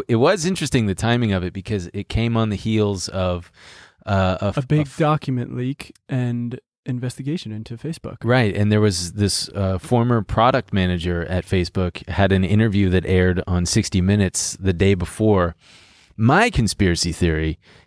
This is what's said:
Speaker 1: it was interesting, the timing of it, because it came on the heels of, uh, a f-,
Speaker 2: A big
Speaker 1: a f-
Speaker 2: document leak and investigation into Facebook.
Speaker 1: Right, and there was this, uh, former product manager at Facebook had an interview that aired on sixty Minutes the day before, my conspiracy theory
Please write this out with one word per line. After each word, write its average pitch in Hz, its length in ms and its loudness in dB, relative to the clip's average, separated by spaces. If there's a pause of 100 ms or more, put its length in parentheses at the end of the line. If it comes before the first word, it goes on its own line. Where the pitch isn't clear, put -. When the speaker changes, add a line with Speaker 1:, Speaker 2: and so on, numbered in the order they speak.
Speaker 1:
it 120 80 2
was 156 280 2
interesting, 143 420 -2
the 98 80 0
timing 113 380 0
of 90 120 0
it, 87 80 -6
because 98 420 -8
it 101 140 -10
came 117 280 -2
on 110 140 0
the 101 60 -2
heels 104 520 -2
of, 90 420 -4 (560)
uh, 95 340 0
a 98 80 -2
f-, 95 100 -4
Speaker 2:
A 131 80 -4
big 151 140 2
Speaker 1:
a - 20 0
f- 139 160 -8
Speaker 2:
document 139 580 -2
leak 127 360 -8 (160)
and 120 520 -4 (260)
investigation 127 680 -6
into 110 260 -12
Facebook. - 440 -12
Speaker 1:
Right, 113 320 2
and 104 160 2
there 107 100 4
was 90 340 2
this, 104 400 0
uh, 95 240 -2
former 120 440 2
product 120 500 2
manager 90 540 0
at 90 200 -4
Facebook 90 600 -2
had 98 220 2
an 95 140 4
interview 101 460 2
that 92 160 2
aired 92 400 2
on 90 180 0
sixty 95 380 0
Minutes 98 580 0
the 95 140 0
day 98 200 4
before, 90 640 0 (600)
my 165 340 4
conspiracy 90 600 0
theory 80 460 0 (280)